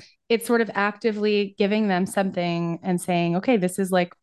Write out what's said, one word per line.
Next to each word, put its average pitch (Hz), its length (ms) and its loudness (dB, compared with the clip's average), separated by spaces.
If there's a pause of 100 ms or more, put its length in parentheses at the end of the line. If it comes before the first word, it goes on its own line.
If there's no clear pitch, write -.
(280)
it's 226 180 0
sort 233 140 2
of 226 140 -2
actively 208 840 0
giving 214 300 2
them 196 180 2
something 175 760 -2
and 180 180 0
saying, 170 360 0
"Okay, 233 200 0
this 180 220 -2
is, 190 120 -2
like, 180 320 0